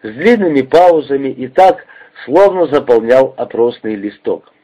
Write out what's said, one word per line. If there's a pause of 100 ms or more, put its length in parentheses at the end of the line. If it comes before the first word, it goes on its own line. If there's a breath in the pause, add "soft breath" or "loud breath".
с
длинными
паузами
и
так, (400 loud breath)
словно
заполнял
опросный
листок. (140)